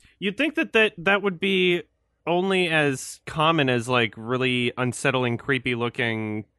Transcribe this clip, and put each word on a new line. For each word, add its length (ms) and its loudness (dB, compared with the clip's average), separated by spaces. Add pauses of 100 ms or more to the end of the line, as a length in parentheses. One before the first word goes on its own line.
(200)
You'd 180 -4
think 180 -2
that, 180 -2
that, 240 4
that 240 0
would 180 -2
be 440 0 (420)
only 420 2
as 580 0
common 440 2
as, 180 0
like, 300 2
really 600 -2
unsettling, 600 0
creepy-looking 1080 -2 (160)